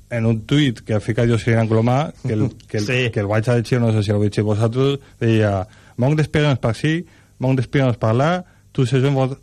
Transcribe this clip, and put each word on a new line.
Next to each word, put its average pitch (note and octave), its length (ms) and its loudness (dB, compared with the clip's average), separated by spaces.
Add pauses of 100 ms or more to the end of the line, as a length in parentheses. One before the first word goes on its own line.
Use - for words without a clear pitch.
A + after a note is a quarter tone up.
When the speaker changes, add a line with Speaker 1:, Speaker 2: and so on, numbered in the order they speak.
Speaker 1:
en A2+ 200 -2
un A2+ 100 2 (100)
tuit C#3+ 320 2
que - 160 -4
ha G#2+ 40 0
ficat A#2+ 280 0
Jocelyn A#2 360 2
Anglomà, A2+ 340 2 (240)
que A#2+ 100 -4
el, G#2+ 140 0 (120)
Speaker 2:
<laughs> - 100 -20
Speaker 1:
que A2 100 -6
el, G#2+ 80 -4
Speaker 2:
Sí. B2+ 140 -2 (120)
Speaker 1:
que A2+ 80 -2
el G2+ 80 -2
vaig G#2+ 200 0
a A#2+ 100 2
llegir, A#2+ 220 0
no A#2 120 2
sé A2 120 2
si G#2 80 -2
l'heu G#2 120 0
llegit G#2 220 0
vosaltres, A#2 540 0 (200)
deia, G#2+ 460 2 (300)
«Mon C3 200 2
d'experiència D3 440 0
per A#2+ 120 0
aquí, D#3 220 -2 (460)
mon C3 160 0
d'experiència C3 440 0
per A2+ 120 0
allà, C#3 180 2 (420)
tous C3 160 0
ces C3 160 0
hommes C#3 120 0
vont C3 260 0